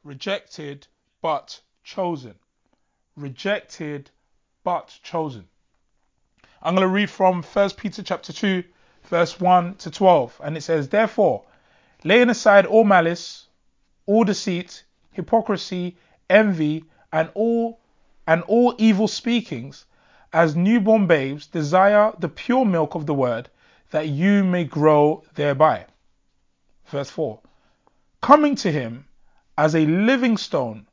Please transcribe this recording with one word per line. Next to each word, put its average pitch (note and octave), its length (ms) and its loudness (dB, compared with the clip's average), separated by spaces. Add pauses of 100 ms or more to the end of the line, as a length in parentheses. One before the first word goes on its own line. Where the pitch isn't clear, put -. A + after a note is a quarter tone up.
Rejected D3 800 -12 (360)
But - 400 -8 (200)
Chosen. D3+ 540 -8 (800)
Rejected D3 960 -10 (540)
But F3 360 -6
Chosen. C#3 440 -8 (1160)
I'm E3+ 140 -2
gonna F#3+ 140 2
read G3 200 0
from F#3 320 0
First G3+ 360 -2
Peter G3+ 260 -10
chapter - 300 -10
two, F#3+ 320 -2 (380)
verse E3+ 360 -2
one F3+ 360 2
to - 140 -14
twelve. D#3+ 540 2
And D3+ 140 -8
it D3 60 -10
says, D3+ 260 -2
"Therefore, G3+ 560 0 (580)
laying A#3 260 4
aside G3+ 360 6
all A3 180 4
malice, F3 640 0 (600)
all G#3+ 180 2
deceit, F#3 580 -6 (300)
hypocrisy, F3+ 840 -4 (340)
envy, E3 540 2 (300)
and D#3+ 200 -2
all, A#3 460 -2 (480)
and E3 160 2
all A#3+ 340 2
evil G#3+ 300 4
speakings, C#3 760 -6 (480)
as D#3+ 240 2
newborn G#3 500 2
babes, D3 400 0
desire G3 720 2
the E3 80 -6
pure B3 380 -2
milk E3 280 -2
of D#3 120 -8
the D3+ 80 -4
word, B2 360 -2 (420)
that D#3 180 -4
you F#3+ 340 2
may F3+ 220 0
grow D3+ 580 0 (120)
thereby." C#3+ 500 -2 (1000)
Verse C#3 220 -10
four, B2+ 300 -8 (800)
"Coming D4 360 4
to - 140 -2
him B2+ 360 -6 (520)
as D3+ 180 2
a D#3 100 4
living A3+ 500 2
stone A2+ 580 -6